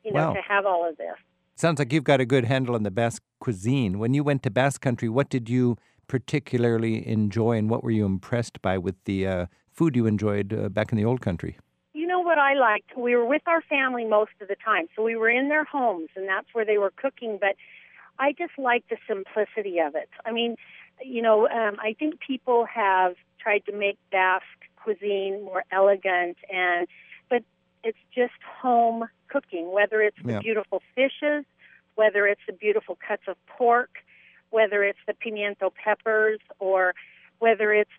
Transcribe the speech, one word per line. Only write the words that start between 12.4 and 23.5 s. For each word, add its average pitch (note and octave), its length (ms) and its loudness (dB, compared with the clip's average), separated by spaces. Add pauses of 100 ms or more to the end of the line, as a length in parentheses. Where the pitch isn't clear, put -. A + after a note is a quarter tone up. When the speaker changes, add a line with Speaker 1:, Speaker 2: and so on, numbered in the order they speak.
Speaker 1:
liked? A#3+ 440 0
We A#3+ 180 2
were A#3+ 100 4
with C#4+ 220 2
our E4 140 2
family C4 440 -2
most G#3+ 260 2 (100)
of G3 60 -18
the G3 80 -4
time, G#3+ 400 -2
so A3 80 -2
we A3+ 120 0
were A3+ 140 2
in B3+ 200 2
their D4+ 160 0
homes, G#3+ 500 -2
and F#3+ 120 -8
that's G3 260 -2
where A3+ 120 -2
they G#3 120 2
were G3 180 0
cooking, A#3 440 -6
but G3 160 0 (640)
I C4+ 120 2
just E4+ 260 -8
liked A#3+ 320 0
the A3 80 -6 (100)
simplicity G3 720 -4
of D3+ 160 0
it. - 140 -8 (160)
I A3+ 60 -6
mean, A#3 240 -2 (480)
you B3+ 180 -6
know, A3 280 4
um, A3 320 -2
I A3 180 -4
think D#4 200 -4
people A#3+ 460 0
have F#3+ 500 2 (240)
tried G#3 260 0